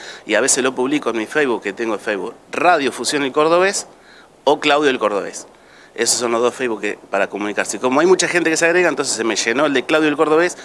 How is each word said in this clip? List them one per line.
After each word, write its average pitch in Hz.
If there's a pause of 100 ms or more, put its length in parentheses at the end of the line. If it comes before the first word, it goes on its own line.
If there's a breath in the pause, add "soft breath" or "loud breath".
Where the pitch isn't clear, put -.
(240 loud breath)
y 107
a 104
veces 131
lo 131
publico 127
en 113
mi 107
Facebook, 131
que 98
tengo 113
el 98
Facebook 104 (160)
Radio 156
Fusión 135
El 127
Cordobés 170 (580 loud breath)
o 151
Claudio 151
El 127
Cordobés. 101 (480 loud breath)
Esos 117
son 117
los 117
dos 120
Facebook 113
que, 104 (100)
para 98
comunicarse. 104
Como 127
hay 165
mucha 180
gente 170
que 156
se 170
agrega, 175
entonces 135
se 113
me 113
llenó 120
el 147
de 127
Claudio 156
El 147
Cordobés, 156